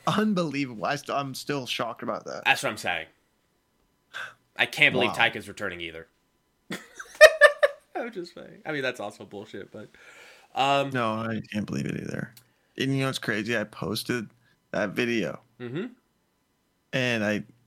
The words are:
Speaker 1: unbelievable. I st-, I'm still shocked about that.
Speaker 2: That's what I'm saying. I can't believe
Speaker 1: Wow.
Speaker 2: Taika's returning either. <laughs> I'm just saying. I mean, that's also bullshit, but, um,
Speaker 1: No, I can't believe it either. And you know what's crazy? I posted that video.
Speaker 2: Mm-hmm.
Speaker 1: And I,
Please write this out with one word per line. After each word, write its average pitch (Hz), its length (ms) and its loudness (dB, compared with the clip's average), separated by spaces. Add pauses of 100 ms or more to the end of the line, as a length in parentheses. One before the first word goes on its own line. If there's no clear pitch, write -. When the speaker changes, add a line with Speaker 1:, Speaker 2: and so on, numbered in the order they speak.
Speaker 1:
unbelievable. 160 800 0
I 139 100 0
st-, 135 220 -4
I'm 139 160 -4
still 139 320 -4
shocked 117 380 -6
about 104 220 -6
that. 69 200 -10
Speaker 2:
That's 135 180 4
what 135 60 0
I'm 110 80 -6
saying. 85 300 -4 (1500)
I 120 120 2
can't 143 260 4
believe 123 160 2
Speaker 1:
Wow. 87 60 -4
Speaker 2:
Taika's 113 320 0
returning 92 340 -8
either. 80 260 -12 (340)
<laughs> - 1500 4
I'm 240 160 -6
just 180 240 -10
saying. - 300 -18
I 156 60 -6
mean, 143 120 -4
that's 123 160 -4
also 104 260 -10
bullshit, 101 460 -14
but, 107 180 -16 (640)
um, 139 360 2
Speaker 1:
No, 117 220 2
I 110 280 -2 (100)
can't 104 140 -2
believe - 220 -4
it - 120 -4
either. - 340 -6 (440)
And 135 160 0
you 135 80 0
know 135 60 0
what's 127 120 -4
crazy? 110 380 -2
I 107 60 0
posted 107 640 -4 (420)
that 95 200 -2
video. 117 480 -2 (200)
Speaker 2:
Mm-hmm. 127 260 -8 (1080)
Speaker 1:
And 123 300 0
I, 104 200 0 (240)